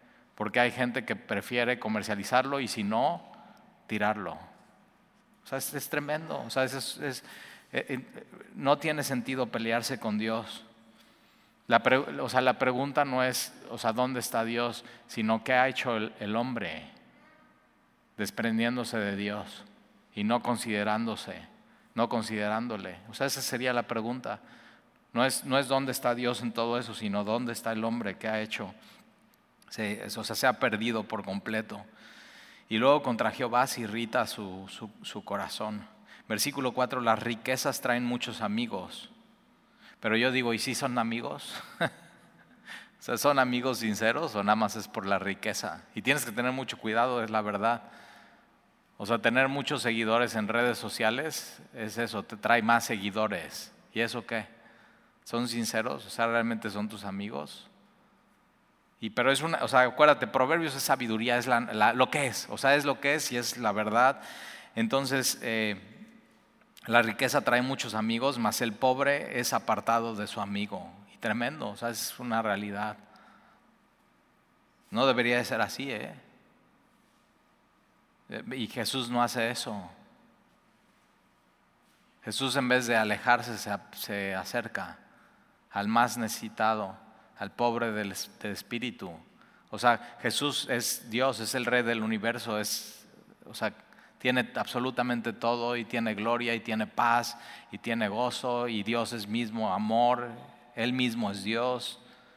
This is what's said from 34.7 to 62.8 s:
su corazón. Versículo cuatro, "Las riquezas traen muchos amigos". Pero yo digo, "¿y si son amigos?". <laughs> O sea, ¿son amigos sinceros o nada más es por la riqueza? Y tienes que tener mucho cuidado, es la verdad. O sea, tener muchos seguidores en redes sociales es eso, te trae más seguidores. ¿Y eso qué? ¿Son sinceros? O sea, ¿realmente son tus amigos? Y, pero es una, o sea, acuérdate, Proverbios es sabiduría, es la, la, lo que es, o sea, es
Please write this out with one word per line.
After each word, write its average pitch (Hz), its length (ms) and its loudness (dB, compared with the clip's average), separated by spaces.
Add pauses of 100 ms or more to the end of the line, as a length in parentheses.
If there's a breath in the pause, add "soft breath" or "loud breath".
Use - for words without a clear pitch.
su - 240 -12
corazón. 101 600 -6 (440 loud breath)
Versículo 131 420 0
cuatro, 123 300 0
"Las 117 180 4
riquezas 123 640 -2
traen 123 240 2
muchos 120 360 -4
amigos". 104 680 -4 (880 loud breath)
Pero 110 180 2
yo 127 140 4
digo, 123 220 2
"¿y 110 60 0
si 123 160 -2
son 123 220 -2
amigos?". 117 640 -4 (180)
<laughs> - 100 0 (1120 loud breath)
O - 60 -20
sea, 120 120 -2
¿son 143 200 4
amigos 123 420 2
sinceros 113 560 2
o 101 80 2
nada 107 120 6
más 107 200 2
es 107 120 -6
por 98 180 -6
la 98 140 2
riqueza? 95 640 -4 (100)
Y 113 100 -6
tienes 143 220 2
que 117 60 -6
tener 123 200 0
mucho 131 260 -6
cuidado, 117 460 0
es 107 60 -4
la 110 120 0
verdad. 104 420 0 (1120 loud breath)
O 104 80 -8
sea, 113 140 2
tener 123 280 6
muchos 139 340 -2
seguidores 113 540 2
en 107 120 0
redes 117 300 2
sociales 117 840 -2 (120)
es 110 240 -8
eso, 110 260 -2
te - 140 -12
trae 113 240 6
más 117 240 6
seguidores. 101 880 -2 (200)
¿Y 110 60 -2
eso 117 260 -2
qué? 110 220 -6 (760 loud breath)
¿Son 120 240 -2
sinceros? 110 580 -2
O - 40 -16
sea, 117 180 0
¿realmente 117 420 0
son 104 180 -4
tus 104 160 -12
amigos? 101 640 -8 (1300)
Y, 110 100 -4
pero 123 200 4
es 135 100 2
una, 165 220 -2
o 113 40 2
sea, 127 140 8
acuérdate, 135 440 6
Proverbios 135 480 2
es 135 80 -4
sabiduría, 120 560 2
es 120 80 0
la, 123 140 4
la, 107 340 4
lo 127 160 4
que 147 160 0
es, - 240 -4
o - 80 -6
sea, 139 180 6
es 143 100 2